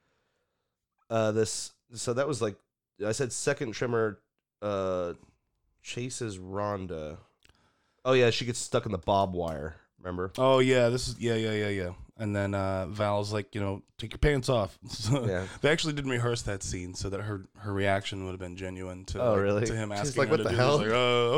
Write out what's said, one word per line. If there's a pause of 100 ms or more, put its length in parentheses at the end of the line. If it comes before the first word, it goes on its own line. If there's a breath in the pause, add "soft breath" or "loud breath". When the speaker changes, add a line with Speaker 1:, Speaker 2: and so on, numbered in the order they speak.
(1080)
Speaker 1:
Uh,
this, (220)
so
that
was,
like, (480)
I
said
second
Trimmer, (420)
uh, (680)
chases
Rhonda. (880 soft breath)
Oh,
yeah,
she
gets
stuck
in
the
bob
wire, (220)
remember?
Speaker 2:
Oh,
yeah,
this
is,
yeah,
yeah,
yeah,
yeah. (260)
And
then,
uh,
Val's
like,
you
know, (160)
"Take
your
pants
off."
<laughs>
So
Speaker 1:
Yeah. (160)
Speaker 2:
they
actually
didn't
rehearse
that
scene
so
that
her, (100)
her
reaction
would
have
been
genuine
to,
Speaker 1:
Oh,
Speaker 2:
like,
Speaker 1:
really?
Speaker 2:
to
him
Speaker 1:
She's
Speaker 2:
asking
Speaker 1:
like,
Speaker 2:
her
Speaker 1:
"What
Speaker 2:
to
Speaker 1:
the
Speaker 2:
do
Speaker 1:
hell?"
Speaker 2:
this.
Like,
"Oh,